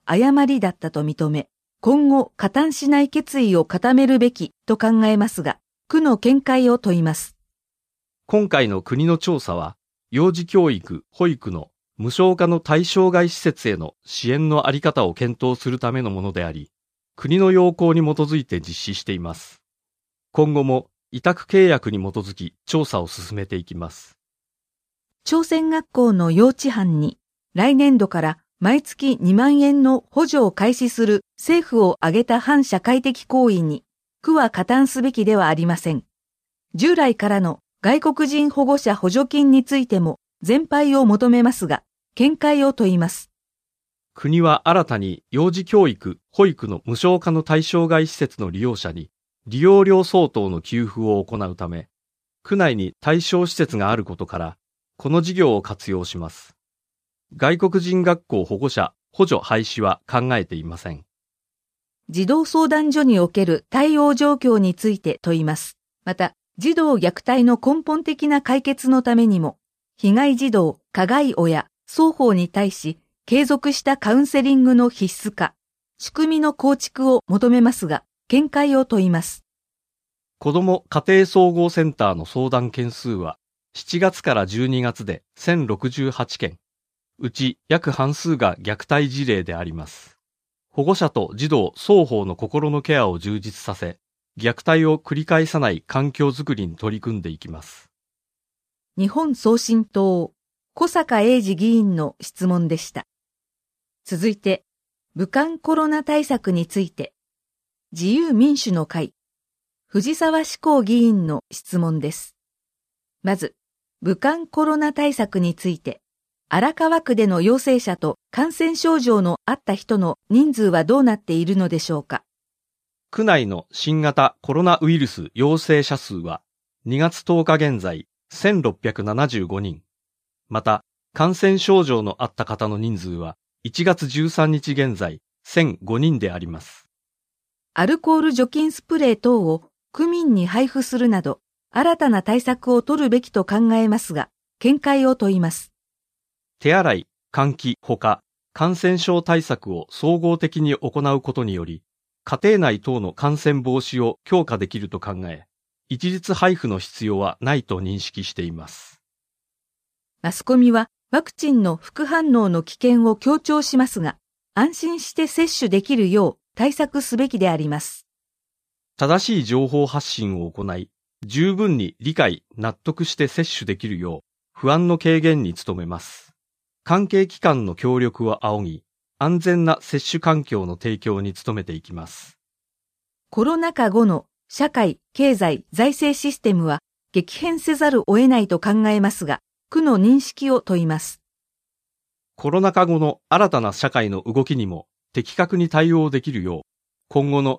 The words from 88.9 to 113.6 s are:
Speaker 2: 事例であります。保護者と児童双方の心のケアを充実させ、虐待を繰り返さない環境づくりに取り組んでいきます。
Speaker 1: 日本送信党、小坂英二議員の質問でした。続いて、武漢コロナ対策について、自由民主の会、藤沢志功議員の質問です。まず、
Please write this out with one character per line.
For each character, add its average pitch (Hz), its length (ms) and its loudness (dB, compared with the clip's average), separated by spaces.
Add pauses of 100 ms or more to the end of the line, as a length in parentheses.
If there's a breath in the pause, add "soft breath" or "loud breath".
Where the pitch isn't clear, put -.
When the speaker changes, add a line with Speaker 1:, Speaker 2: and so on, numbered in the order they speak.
Speaker 2:
事 135 160 -6
例 104 180 0
で 85 120 -10
あ 85 100 -8
り 82 80 -10
ま 80 140 -12
す。 - 320 -20 (520)
保 139 140 -4
護 185 100 2
者 165 140 0
と 95 260 -4
児 139 140 -4
童 117 280 2
双 196 280 4
方 107 220 0
の 87 100 -6
心 147 320 -4
の 147 140 -2
ケ 151 160 0
ア 110 100 2
を 87 100 -4
充 101 220 -6
実 104 220 -14
さ 101 120 -10
せ、 - 240 -10 (400)
虐 117 280 -4
待 160 180 4
を 156 140 2
繰 - 160 -10
り 156 100 -4
返 160 220 2
さ 160 120 -4
な 123 120 0
い 82 160 -4
環 135 260 -2
境 143 160 0
づ 139 160 -6
く 123 100 -6
り 101 120 -6
に 82 100 -12
取 107 200 -6
り - 40 -14
組 110 200 -6
ん - 20 -8
で 85 80 -8
い 80 80 -12
き - 100 -18
ま 80 140 -14
す。 - 280 -20 (1080)
Speaker 1:
日 196 100 0
本 302 260 -2
送 226 220 2
信 226 300 0
党、 190 460 -2 (420)
小 339 140 -2
坂 285 340 0
英 247 180 4
二 190 160 -2
議 208 120 0
員 208 280 2
の 156 240 -6
質 - 260 -8
問 175 220 0
で 165 80 -2
し - 160 -14
た。 - 120 -12 (1000)
続 185 240 -4
い 208 80 -2
て、 - 280 -4 (500)
武 185 140 -4
漢 320 300 -2
コ 320 160 -2
ロ 311 140 0
ナ 302 160 -2
対 302 200 0
策 233 280 -2
に 170 140 -2
つ - 140 -6
い 175 100 -6
て、 - 240 -14 (800)
自 170 160 -4
由 294 260 0
民 269 240 4
主 208 140 -4
の 165 120 -2
会、 156 300 -8 (720)
藤 226 260 -2
沢 320 300 0
志 - 180 -12
功 294 200 4
議 226 200 2
員 208 240 2
の 151 240 -6
質 - 280 -8
問 160 200 -2
で 147 140 -6
す。 - 240 -18 (840)
ま 190 140 -2
ず、 170 180 -10 (480)